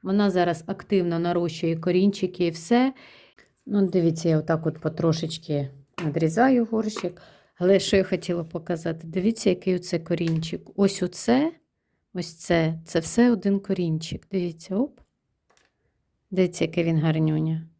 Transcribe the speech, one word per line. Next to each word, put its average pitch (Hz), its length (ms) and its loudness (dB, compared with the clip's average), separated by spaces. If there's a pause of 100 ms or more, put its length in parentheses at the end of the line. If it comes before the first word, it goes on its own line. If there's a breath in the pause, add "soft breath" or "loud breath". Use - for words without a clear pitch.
Вона 202 280 2
зараз 175 360 0
активно 180 520 0
нарощує 170 580 0
корінчики 180 680 2
і 170 40 0
все. 240 420 2 (760 loud breath)
Ну, 202 200 2
дивіться, 170 420 2
я 160 100 4
отак 160 280 0
от 160 120 -4
потрошечки 156 880 -2 (360)
надрізаю 165 600 2
горщик. 214 580 -6 (360 loud breath)
Але 190 220 4
що 196 160 0
я 190 80 4
хотіла 175 400 -4
показати? 165 600 -6
Дивіться, 190 440 0
який 180 260 0
оце 175 220 -4
корінчик. 165 640 -2 (160)
Ось 196 260 2
оце, 254 500 0 (600)
ось 180 200 -6
це, 165 500 0
це - 140 -2
все 240 340 4
один 196 280 0
корінчик. 170 720 -4
Дивіться, 175 440 -6
оп. 277 240 -4 (1300)
Дивіться, 180 340 0
який 165 200 -2
він 165 140 2
гарнюня. 160 640 0 (180)